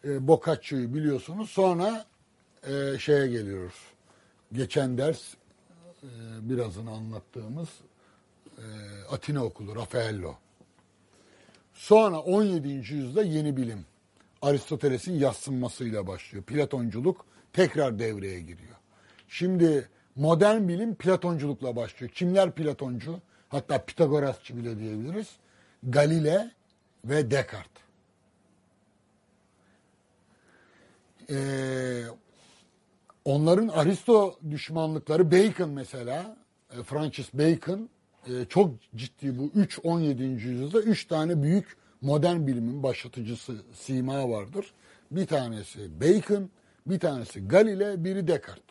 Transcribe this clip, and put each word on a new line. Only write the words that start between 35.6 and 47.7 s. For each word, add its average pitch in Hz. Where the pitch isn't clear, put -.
mesela, 139
e, 123
Francis 151
Bacon, 165
e, 123
çok 180
ciddi 127
bu 143
üç, 202
on 170
yedinci 131
yüzyılda 143
üç 214
tane 156
büyük 175
modern 151
bilimin 127
başlatıcısı, 120
sima 131
vardır. 117
Bir 175
tanesi 104
Bacon, 190
bir 180
tanesi 120
Galile, 196